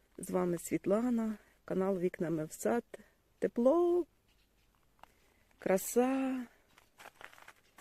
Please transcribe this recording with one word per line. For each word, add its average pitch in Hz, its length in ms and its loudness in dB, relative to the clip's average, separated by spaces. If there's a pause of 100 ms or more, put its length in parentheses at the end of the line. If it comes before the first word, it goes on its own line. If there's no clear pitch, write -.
(180)
З 180 120 -10
вами 180 280 0
Світлана, 220 800 0 (260)
канал 190 340 0
Вікнами 170 460 -2
в 160 80 -10
сад. 233 320 -2 (540)
Тепло, 339 680 2 (1500)
краса 254 880 0 (1300)